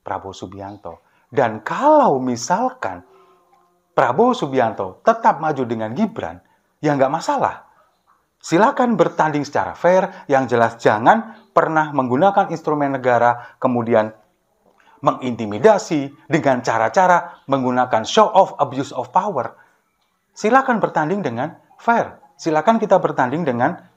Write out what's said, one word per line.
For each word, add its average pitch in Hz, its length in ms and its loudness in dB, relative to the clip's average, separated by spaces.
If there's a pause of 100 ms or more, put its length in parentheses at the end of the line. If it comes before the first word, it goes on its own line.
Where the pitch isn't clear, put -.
Prabowo 95 320 -12
Subianto. 95 720 -16 (240)
Dan 113 320 -2
kalau 233 560 2
misalkan 127 880 -4 (880)
Prabowo 151 400 2
Subianto 113 720 -4
tetap - 320 2
maju 151 320 -4
dengan 110 240 -6
Gibran, 131 480 -6 (400)
ya 143 160 0
nggak 131 160 2
masalah. 170 480 -4 (840)
Silakan 240 480 2
bertanding 156 480 0
secara 98 320 -4
fair, 185 320 2 (240)
yang 135 160 2
jelas 117 320 0
jangan 139 720 0
pernah 156 400 0
menggunakan 151 640 0
instrumen 147 400 -2
negara, 120 640 0
kemudian 117 560 0 (880)
mengintimidasi 135 1120 0 (160)
dengan 139 320 0
cara-cara 139 880 0
menggunakan 123 560 0
show 107 240 2
of 185 320 2
abuse 135 320 -4
of 120 160 -8
power. 185 480 -4 (760)
Silakan 254 420 2
bertanding 170 480 -2
dengan 123 320 -6 (240)
fair. 214 400 0 (160)
Silakan 160 400 2
kita 196 240 4
bertanding 147 480 -2
dengan 127 320 -2 (160)